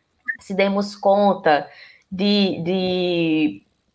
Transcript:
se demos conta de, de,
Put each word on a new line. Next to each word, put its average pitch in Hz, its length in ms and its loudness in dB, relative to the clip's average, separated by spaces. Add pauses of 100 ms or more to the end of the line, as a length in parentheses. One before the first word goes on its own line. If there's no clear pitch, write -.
(400)
se - 160 -10
demos 196 400 0
conta 196 720 2 (440)
de, 196 520 0
de, 170 1000 -2 (320)